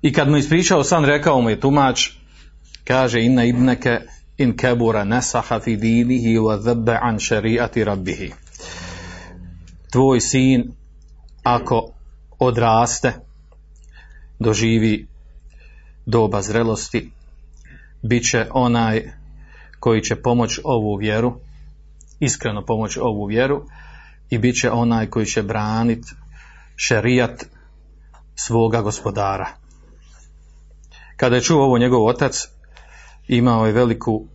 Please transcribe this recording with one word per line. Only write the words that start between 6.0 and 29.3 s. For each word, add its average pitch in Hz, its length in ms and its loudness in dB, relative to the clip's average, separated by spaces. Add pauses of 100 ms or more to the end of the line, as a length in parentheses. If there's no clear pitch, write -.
wa 107 260 0
dhabba 117 380 0
an 117 180 -2
šari'ati 113 640 -2
rabbihi.” 95 480 -6 (1600)
Tvoj 131 280 4
sin, 131 520 2 (720)
ako 120 500 0 (460)
odraste, 117 760 2 (1300)
doživi 110 680 0 (1000)
doba 110 360 2
zrelosti, 110 680 -2 (920)
bit 117 280 0
će 113 220 0
onaj 117 600 0 (680)
koji 113 220 2
će 110 140 -4
pomoć 120 480 0
ovu 107 320 -2
vjeru, 107 440 -2 (800)
iskreno 110 460 -4
pomoć 110 320 -4
ovu 107 280 -4
vjeru, 135 400 -2 (640)
i 120 80 -2
bit 123 240 0
će 120 100 0
onaj 117 360 0
koji 110 180 -2
će 107 180 -2
branit 110 640 -2 (720)
šerijat 120 680 0 (920)
svoga 113 460 0
gospodara. 101 680 -4 (1700)